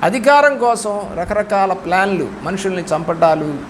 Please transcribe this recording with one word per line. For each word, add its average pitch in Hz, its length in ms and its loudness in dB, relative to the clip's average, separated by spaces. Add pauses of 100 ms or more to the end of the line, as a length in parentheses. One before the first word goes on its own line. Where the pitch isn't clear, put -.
అధికారం 277 540 4
కోసం 220 440 -2 (180)
రకరకాల 196 540 0
ప్లాన్లు, 185 540 0 (160)
మనుషుల్ని 185 400 -4
చంపటాలు 160 720 0 (160)